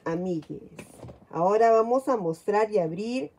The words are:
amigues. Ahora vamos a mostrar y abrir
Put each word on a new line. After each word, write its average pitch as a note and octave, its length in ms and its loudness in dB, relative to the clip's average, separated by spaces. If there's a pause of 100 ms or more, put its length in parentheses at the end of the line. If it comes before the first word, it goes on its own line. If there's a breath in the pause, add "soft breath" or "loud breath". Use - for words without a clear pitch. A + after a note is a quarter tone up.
amigues. E3+ 680 -6 (580)
Ahora G#3 400 4
vamos A#3 380 2
a C4 80 2
mostrar G#3 560 -2
y G#3 60 0
abrir G#3+ 600 -4